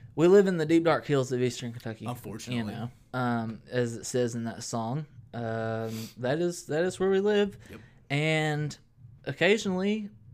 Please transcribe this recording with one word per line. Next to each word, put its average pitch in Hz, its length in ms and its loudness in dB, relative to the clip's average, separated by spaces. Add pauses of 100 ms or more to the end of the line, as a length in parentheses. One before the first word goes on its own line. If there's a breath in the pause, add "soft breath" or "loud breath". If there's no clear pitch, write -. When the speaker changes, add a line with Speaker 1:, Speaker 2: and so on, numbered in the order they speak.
(160 loud breath)
Speaker 1:
we 160 140 4
live 196 180 10
in 190 100 0
the 156 100 0
deep, 165 180 4
dark 151 220 2
hills 131 260 2
of 123 100 0
Eastern 120 300 -2
Kentucky. 113 340 -10
Speaker 2:
Unfortunately. 110 680 -6
Speaker 1:
You 104 40 -10
know, 117 120 -8 (280)
um, 117 420 -2 (100)
as 120 260 -2
it 98 100 -10
says 123 280 0
in 117 100 -6
that 113 180 -8
song, 123 440 -4 (280)
um, 113 560 -4 (280)
that 127 200 -2
is, 175 280 -2
that 151 180 -2
is - 160 -4
where 190 100 2
we 190 100 4
live. 202 360 2 (140 loud breath)
Speaker 2:
Yep. - 100 -16 (300 loud breath)
Speaker 1:
And 151 680 0 (460)
occasionally, 202 840 0 (240)